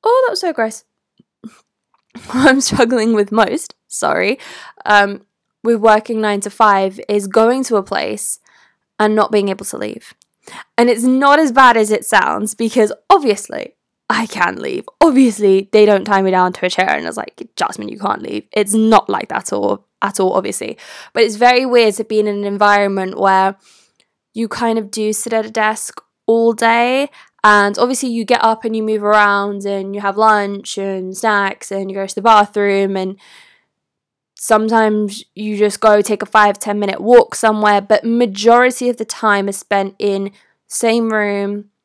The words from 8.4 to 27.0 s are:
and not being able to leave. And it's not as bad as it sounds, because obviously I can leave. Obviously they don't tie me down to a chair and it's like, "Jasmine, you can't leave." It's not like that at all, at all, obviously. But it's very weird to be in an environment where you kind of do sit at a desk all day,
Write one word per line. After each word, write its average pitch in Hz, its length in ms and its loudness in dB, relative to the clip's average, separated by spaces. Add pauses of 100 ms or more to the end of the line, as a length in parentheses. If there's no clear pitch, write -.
and 214 160 0
not 214 160 0
being 202 200 0
able 196 160 -8
to - 120 -10
leave. - 360 -12 (600)
And 240 140 4
it's 233 140 0
not 277 340 4
as 302 140 2
bad 247 240 6
as 214 160 0
it - 120 -2
sounds, 208 520 0
because 226 360 0 (160)
obviously - 680 0 (340)
I - 160 -2
can 175 300 -2
leave. - 320 -8 (120)
Obviously 208 680 4
they 214 160 6
don't 202 180 2
tie 196 180 0
me 190 100 0
down 185 220 2
to - 120 -6
a 180 40 -2
chair 190 200 -2
and 160 160 -4
it's - 100 -8
like, - 380 -14
"Jasmine, - 340 -8
you 208 120 -14
can't 202 200 -6
leave." - 300 -12
It's 202 240 -2
not 220 340 2
like 196 200 -6
that 185 160 -6
at - 80 -8
all, 202 340 -4 (160)
at 202 160 -4
all, 185 140 0
obviously. - 440 -6 (360)
But 233 100 0
it's 214 140 0
very 247 280 4
weird 233 300 2
to 214 100 -8
be 214 140 -2
in 214 80 0
an 202 180 -6
environment 202 720 0
where 196 380 2 (800)
you 220 140 -4
kind 226 300 -4
of 208 120 -8
do 214 220 -4
sit 220 200 -6
at 220 140 -2
a 214 40 -14
desk 220 520 -4 (240)
all 226 260 2
day, 240 560 0 (360)